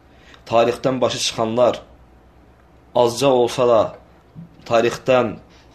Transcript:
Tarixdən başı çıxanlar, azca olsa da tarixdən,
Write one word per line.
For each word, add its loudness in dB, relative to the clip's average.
Tarixdən 0
başı -2
çıxanlar, -2
azca 2
olsa 0
da 4
tarixdən, 0